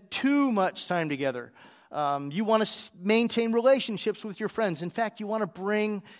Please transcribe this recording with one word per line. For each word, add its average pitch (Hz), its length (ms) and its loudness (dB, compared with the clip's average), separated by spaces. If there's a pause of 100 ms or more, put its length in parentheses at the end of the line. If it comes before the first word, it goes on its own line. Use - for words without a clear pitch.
(100)
too 277 420 2
much 190 340 0
time 170 220 0
together. 131 440 -4 (380)
Um, 143 400 -2
you 185 140 -2
wanna 220 180 4
s-, - 380 -4
maintain 226 520 2
relationships 233 720 2
with 208 140 -8
your 214 100 -4
friends. 180 340 -2
In 175 80 -4
fact, 220 280 -4
you 214 80 -8
wanna 214 220 -2
bring 208 560 -2 (160)